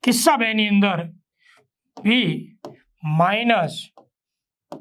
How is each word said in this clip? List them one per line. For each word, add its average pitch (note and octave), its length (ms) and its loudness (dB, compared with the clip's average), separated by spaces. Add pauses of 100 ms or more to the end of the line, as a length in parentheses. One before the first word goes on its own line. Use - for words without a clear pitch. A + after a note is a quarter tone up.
કિસ્સા B3+ 320 4
બે A3+ 180 -2
ની G#3+ 140 0
અંદર G3+ 300 2 (1040)
બી F#3+ 540 -2 (600)
માઇનસ G3+ 560 0 (1080)